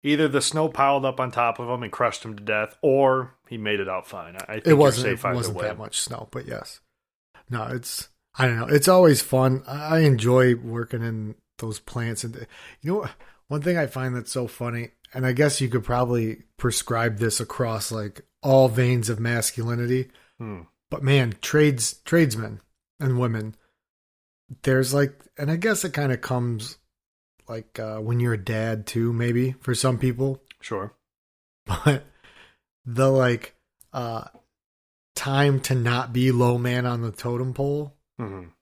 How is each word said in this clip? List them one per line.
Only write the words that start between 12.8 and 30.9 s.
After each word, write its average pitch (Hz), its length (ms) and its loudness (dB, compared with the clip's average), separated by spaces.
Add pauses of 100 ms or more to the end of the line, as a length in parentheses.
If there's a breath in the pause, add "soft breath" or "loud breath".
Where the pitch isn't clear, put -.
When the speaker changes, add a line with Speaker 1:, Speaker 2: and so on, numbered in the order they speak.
Speaker 2:
you 160 120 -4
know, 196 140 -4 (400 soft breath)
one 147 140 -4
thing 175 160 0
I 151 100 2
find 127 280 -4
that's 120 160 -8
so 123 160 -4
funny, 117 420 -8 (240)
and 131 120 -2
I 127 80 2
guess 143 260 4
you 131 100 0
could 117 140 0
probably 120 600 0 (140)
prescribe 113 600 -2
this 113 220 0
across, 113 520 -4
like, 107 300 -8 (200)
all 131 280 8
veins 120 400 2
of 107 100 -4
masculinity. 120 880 -2 (300 soft breath)
Speaker 1:
Hmm. 104 220 -12 (280)
Speaker 2:
But 151 140 -6
man, 135 380 4
trades, 147 520 2 (120)
tradesmen 113 560 0 (380)
and 131 200 0
women, 110 360 -2 (1080)
there's, 131 300 2
like, 143 260 0 (180)
and 143 140 -4
I 165 60 0
guess 208 260 0
it 160 100 -6
kinda 131 240 0
comes, 120 600 -4 (720)
like, 113 320 -14
uh, 110 200 -8
when 117 200 -2
you're 120 140 2
a 101 100 -4
dad 110 440 -4
too, 117 260 0
maybe, 120 400 0
for 131 220 -6
some 127 220 0
people. 131 440 -2 (200)
Speaker 1:
Sure. 101 320 -8 (720)